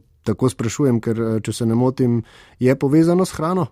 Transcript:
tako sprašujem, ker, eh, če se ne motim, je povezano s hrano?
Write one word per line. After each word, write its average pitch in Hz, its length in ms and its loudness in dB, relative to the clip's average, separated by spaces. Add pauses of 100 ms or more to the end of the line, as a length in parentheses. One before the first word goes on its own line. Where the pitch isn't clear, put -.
(200)
tako 117 300 0
sprašujem, 117 500 0
ker, 113 200 -4
eh, 113 200 -2
če 107 140 -6
se 120 120 -4
ne 113 100 0
motim, 123 480 0 (320)
je 127 200 2
povezano 165 500 2
s - 60 -12
hrano? 165 400 -2